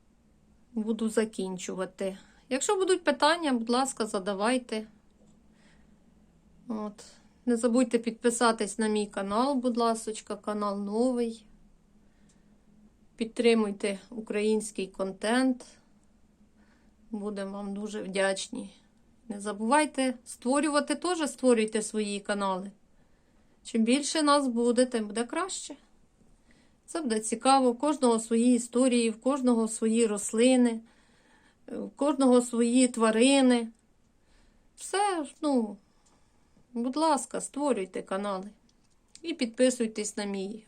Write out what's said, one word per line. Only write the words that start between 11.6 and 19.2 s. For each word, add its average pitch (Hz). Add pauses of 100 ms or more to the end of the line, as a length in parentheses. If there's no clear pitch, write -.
Підтримуйте 220 (120)
український 214
контент. 226 (1400)
Будемо 196
вам 202
дуже 208
вдячні. 196 (500)